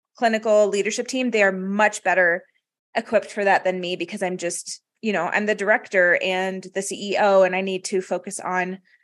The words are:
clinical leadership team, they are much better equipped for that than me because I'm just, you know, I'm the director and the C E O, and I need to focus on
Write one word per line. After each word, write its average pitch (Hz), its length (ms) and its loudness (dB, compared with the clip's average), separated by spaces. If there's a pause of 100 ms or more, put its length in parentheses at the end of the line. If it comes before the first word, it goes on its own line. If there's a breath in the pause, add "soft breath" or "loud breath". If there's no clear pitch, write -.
(180)
clinical 220 500 2
leadership 208 400 -2
team, 254 240 -4
they 214 120 2
are 196 80 4
much 196 520 0
better 180 400 2 (520)
equipped 226 360 -2
for 208 120 -4
that 196 200 4
than 185 160 -2
me 180 160 -6
because 175 280 -8
I'm 180 140 -4
just, - 440 -8 (200)
you 214 120 -2
know, 170 140 0
I'm 208 180 -2
the 208 100 0
director 190 680 2
and 185 500 -2
the 196 80 -4
C 196 300 -6
E - 80 0
O, 196 240 6
and 185 120 2
I 185 60 -2
need 190 240 -4
to 190 160 -2
focus 185 380 -8
on 185 400 -4 (240)